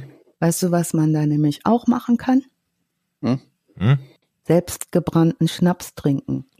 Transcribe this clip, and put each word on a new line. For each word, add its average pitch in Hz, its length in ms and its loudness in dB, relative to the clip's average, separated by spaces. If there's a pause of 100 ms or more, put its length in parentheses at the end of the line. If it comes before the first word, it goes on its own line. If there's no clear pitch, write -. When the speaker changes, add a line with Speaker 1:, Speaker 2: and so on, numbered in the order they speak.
(380)
Speaker 1:
Weißt 165 240 0
du, 180 80 0
was 170 240 0
man 156 180 2
da 151 140 0
nämlich 147 400 0
auch 233 220 0
machen 240 280 0
kann? 262 260 0 (800)
Speaker 2:
Hm? 127 200 -2 (340)
Speaker 3:
Hm? 127 240 2 (480)
Speaker 1:
Selbstgebrannten 165 1000 0
Schnaps - 480 -2
trinken. 135 480 -4 (160)